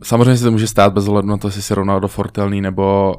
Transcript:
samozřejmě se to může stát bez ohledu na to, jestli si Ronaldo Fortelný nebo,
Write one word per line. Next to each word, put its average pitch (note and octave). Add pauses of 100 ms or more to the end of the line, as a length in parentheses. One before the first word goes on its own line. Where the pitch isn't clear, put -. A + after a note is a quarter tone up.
samozřejmě A#2+
se A#2+
to A#2
může A2
stát G2+
bez G2+
ohledu G#2
na G#2
to, G2+
jestli G2
si -
Ronaldo G2
Fortelný G2+
nebo, G2